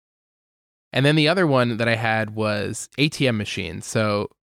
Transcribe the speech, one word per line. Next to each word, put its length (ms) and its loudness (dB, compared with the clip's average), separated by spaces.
And 140 2
then 100 4
the 120 4
other 180 4
one 300 2
that 120 -2
I 80 2
had 380 -2
was 540 -4
A 100 2
T 200 -2
M 80 2
machine. 460 -6
So 460 -2